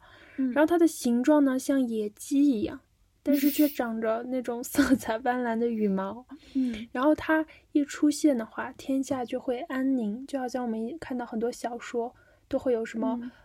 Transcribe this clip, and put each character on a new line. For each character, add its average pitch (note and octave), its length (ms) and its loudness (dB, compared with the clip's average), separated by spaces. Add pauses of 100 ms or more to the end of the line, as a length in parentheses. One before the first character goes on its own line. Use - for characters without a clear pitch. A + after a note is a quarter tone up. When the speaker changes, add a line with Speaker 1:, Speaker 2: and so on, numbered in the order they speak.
(360)
Speaker 1:
嗯。 C4 160 0
Speaker 2:
然 C#4 100 4
后 D#4+ 40 8
它 E4+ 120 2
的 E4+ 80 6
形 B3 360 0
状 D4+ 220 6
呢， C4 140 2
像 C4+ 220 2
野 A3 300 -2
鸡 C#4+ 340 0
一 A#3+ 180 4
样， - 180 -6 (420)
但 C#4+ 120 2
是 C#4+ 160 4
却 D4 160 4
长 A#3 320 -4
着 A3 260 0
那 B3+ 180 -4
种 A#3+ 200 -6
<laughs> - 20 -8
色 C4+ 300 2
彩 A3+ 240 -2
斑 B3 240 0
斓 A#3 140 -2
的 A#3 100 0
羽 G#3+ 220 0
毛。 G3 380 -4 (260)
Speaker 1:
嗯。 A#3 400 -2
Speaker 2:
然 B3+ 100 -2
后 D4+ 120 6
它 D#4 320 0 (260)
一 D4 100 2
出 D4 280 0
现 D4 260 2
的 A3+ 80 -4
话， A3+ 280 -10
天 C4+ 300 -2
下 C4 220 -4
就 B3+ 160 -6
会 B3 200 -4
安 C4+ 360 -2
宁， A#3 300 -4
就 C#4 120 -6
好 B3+ 80 -4
像 B3 160 -4
我 A#3+ 60 -4
们 A3+ 300 -6
看 - 180 -8
到 B3 80 -6
很 A3+ 160 -6
多 A#3 100 -2
小 A#3+ 280 -8
说 A#3 360 -6 (340)
都 C4+ 100 -2
会 B3+ 160 0
有 A3+ 100 -2
什 A3+ 140 -8
么， A3+ 240 -2
Speaker 1:
嗯。 B3 80 -10 (140)